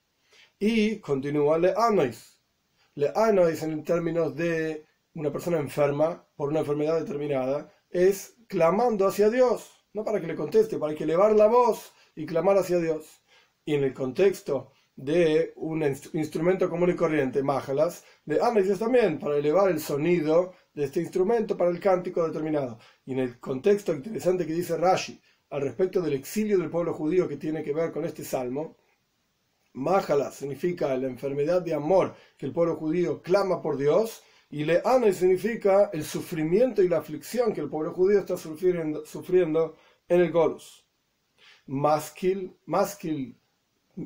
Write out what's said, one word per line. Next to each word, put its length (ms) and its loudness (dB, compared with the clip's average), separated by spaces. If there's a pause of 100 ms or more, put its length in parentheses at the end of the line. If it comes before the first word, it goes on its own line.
(580)
y 400 0
continúa 600 0
Leanois. 840 0 (540)
Leanois 680 2
en 220 -6
términos 500 -2
de 520 -4 (280)
una 160 -4
persona 280 -4
enferma 680 -2 (100)
por 120 -4
una 120 0
enfermedad 400 0
determinada, 720 -4 (200)
es 460 0 (100)
clamando 600 2
hacia 220 4
Dios, 420 2 (220)
no 120 -8
para 160 -2
que 60 -8
le 80 -6
conteste, 440 2
para 160 -4
que 100 -6
elevar 300 4
la 140 8
voz 440 4 (220)
y 100 -10
clamar 340 2
hacia 200 2
Dios. 440 -4 (420)
Y 100 0
en 100 2
el 100 -2
contexto 760 0 (240)
de 640 2
un 240 -4
inst-, 340 -2
instrumento 540 0
común 220 2
y 40 -2
corriente, 480 0
Mahalas, 640 0 (220)
Leanois 420 2
es 100 0
también 400 2
para 200 -2
elevar 320 2
el 100 -2
sonido 720 2 (220)
de 100 -4
este 160 -2
instrumento 560 0
para 140 2
el 100 -6
cántico 460 0
determinado. 520 -4 (280)
Y 60 -8
en 80 -2
el 200 -6
contexto 540 0
interesante 520 -4
que 60 -6
dice 240 -4
Rashi 420 0 (320)
al 120 -6
respecto 400 -2
del 100 -2
exilio 460 -2
del 120 -2
pueblo 220 -2
judío 340 0
que 120 -8
tiene 240 -6
que 100 -6
ver 180 -2
con 140 -6
este 180 -8
salmo, 540 -6 (960)
Mahala 580 0
significa 680 -4
la 100 -4
enfermedad 540 -2
de 140 -4
amor 400 2 (240)
que 80 -8
el 60 -6
pueblo 240 0
judío 440 -2
clama 400 0
por 160 -4
Dios, 460 0 (260)
y 160 -6
Le'anoi 480 4
significa 800 2
el 100 -6
sufrimiento 760 0
y 80 4
la 100 0
aflicción 540 -4
que 80 -8
el 80 -6
pueblo 240 -6
judío 280 4
está 180 -4
sufriendo, 640 -2
sufriendo 720 0 (320)
en 120 4
el 100 2
Golus. 560 -2 (800)
Maskil, 960 -2
maskil 760 -4 (680)